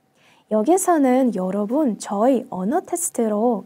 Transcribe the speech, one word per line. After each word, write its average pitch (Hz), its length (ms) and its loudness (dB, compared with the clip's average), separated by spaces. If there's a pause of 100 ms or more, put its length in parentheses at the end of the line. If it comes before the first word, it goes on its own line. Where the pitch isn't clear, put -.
(500)
여기서는 262 840 2
여러분 202 640 -2
저희 226 520 0
언어 208 320 -2
테스트로 220 840 -2